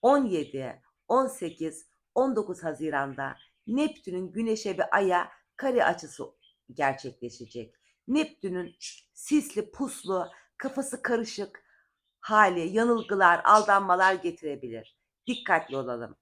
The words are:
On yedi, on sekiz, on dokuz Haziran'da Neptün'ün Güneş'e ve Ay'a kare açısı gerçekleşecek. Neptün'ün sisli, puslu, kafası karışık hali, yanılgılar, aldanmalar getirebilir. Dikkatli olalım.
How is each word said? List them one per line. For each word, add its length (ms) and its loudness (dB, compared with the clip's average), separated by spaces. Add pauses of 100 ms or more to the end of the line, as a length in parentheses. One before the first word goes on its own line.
On 240 4
yedi, 560 -6 (260)
on 200 2
sekiz, 600 -10 (280)
on 200 2
dokuz 280 -4
Haziran'da 760 -6 (300)
Neptün'ün 640 -4
Güneş'e 460 -4
ve 120 -2
Ay'a 420 2 (240)
kare 300 2
açısı 380 -4 (500)
gerçekleşecek. 1000 -6 (320)
Neptün'ün 680 -4 (380)
sisli, 580 -2
puslu, 600 -6 (260)
kafası 440 -8
karışık 600 -6 (560)
hali, 480 4
yanılgılar, 760 4
aldanmalar 680 6
getirebilir. 840 -8 (300)
Dikkatli 500 0
olalım. 440 -8